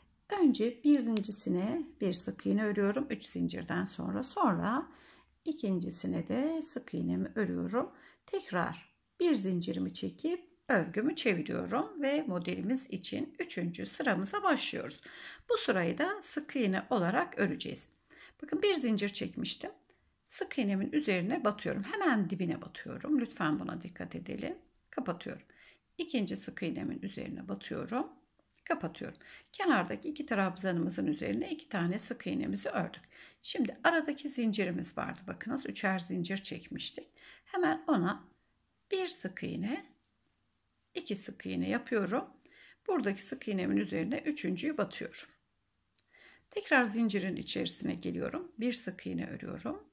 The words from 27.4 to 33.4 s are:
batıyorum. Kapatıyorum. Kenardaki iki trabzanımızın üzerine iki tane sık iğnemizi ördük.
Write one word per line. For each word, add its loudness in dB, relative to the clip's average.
batıyorum. -4
Kapatıyorum. -4
Kenardaki 2
iki -4
trabzanımızın 0
üzerine 0
iki -8
tane 2
sık -4
iğnemizi -2
ördük. -2